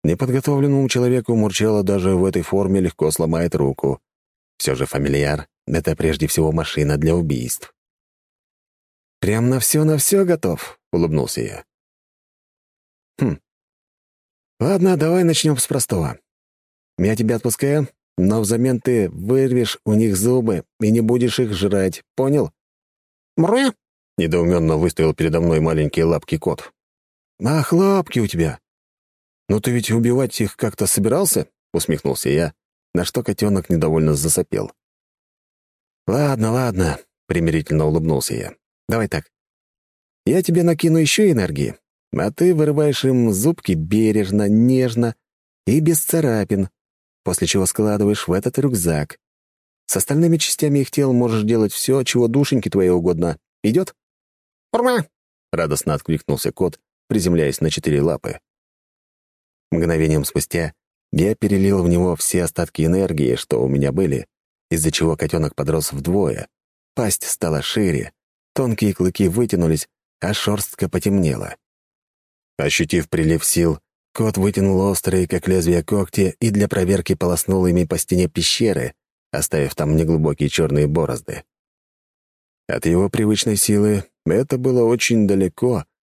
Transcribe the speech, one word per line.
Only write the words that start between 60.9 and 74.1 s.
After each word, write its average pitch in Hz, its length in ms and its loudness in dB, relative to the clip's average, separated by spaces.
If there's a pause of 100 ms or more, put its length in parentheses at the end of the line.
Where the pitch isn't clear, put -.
я 95 240 0
перелил 98 480 2
в 87 60 2
него 87 260 2
все 90 280 -2
остатки 80 400 -4
энергии, 82 520 0
что 62 280 -2
у 67 40 0
меня 69 240 0
были, 73 360 -2 (420)
из-за 80 220 0
чего 82 240 0
котёнок 78 400 -2
подрос 76 380 -2
вдвое. 73 540 -2 (480)
Пасть 110 300 -4
стала 78 360 -4
шире, 80 500 -2 (420)
тонкие 110 400 0
клыки 92 360 0
вытянулись, 87 580 0 (320)
а 95 140 -4
шёрстка - 560 -4
потемнела. 80 640 -2 (1000)
Ощутив 78 520 0
прилив 80 360 0
сил, 82 340 0 (340)